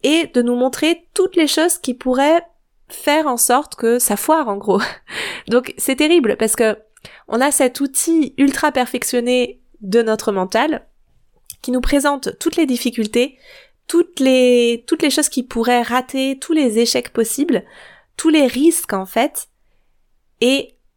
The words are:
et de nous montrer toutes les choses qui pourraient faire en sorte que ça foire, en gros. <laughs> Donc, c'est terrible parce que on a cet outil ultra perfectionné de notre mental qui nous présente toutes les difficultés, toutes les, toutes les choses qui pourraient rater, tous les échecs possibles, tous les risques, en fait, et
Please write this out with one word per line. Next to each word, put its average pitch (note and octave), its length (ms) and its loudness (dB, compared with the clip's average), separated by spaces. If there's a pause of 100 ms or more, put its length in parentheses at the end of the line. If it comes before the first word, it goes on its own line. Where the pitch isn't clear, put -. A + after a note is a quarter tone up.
et D#4 320 0
de B3 80 2
nous A#3+ 140 0
montrer C4 580 -2
toutes F#4 220 0
les D#4+ 120 4
choses E4+ 300 0
qui - 160 -6
pourraient C4 480 2 (460)
faire D4+ 380 0
en B3 120 -2
sorte B3+ 360 0
que A#3 240 0
ça A3 180 -2
foire, D#4 320 0
en G3+ 100 -4
gros. G3+ 220 0 (360)
<laughs> - 320 -12
Donc, B3 320 0
c'est C4 160 -2
terrible D4+ 420 2
parce A3 180 -2
que A3 220 0 (500)
on A#3 140 -2
a C#4+ 80 2
cet B3+ 300 0
outil D4 580 0
ultra C#4 340 2
perfectionné B3 880 -2 (220)
de G#3+ 220 2
notre A3 280 -2
mental A3 540 -2 (760)
qui B3 80 -6
nous B3+ 100 -2
présente C#4+ 560 -2
toutes - 200 -4
les D#4+ 100 2
difficultés, A#3+ 720 -2 (480)
toutes E4+ 320 0
les, B3 680 4
toutes D#4+ 160 -2
les D4+ 80 2
choses D4 200 0
qui B3+ 120 -6
pourraient A#3+ 400 0
rater, B3+ 580 -4
tous E4 140 -6
les B3+ 240 0
échecs A#3+ 320 0
possibles, A#3 540 -2 (540)
tous D#4+ 120 0
les D4+ 160 4
risques, C#4+ 480 0
en F#3+ 140 -6
fait, - 400 -4 (920)
et C4 360 0 (220)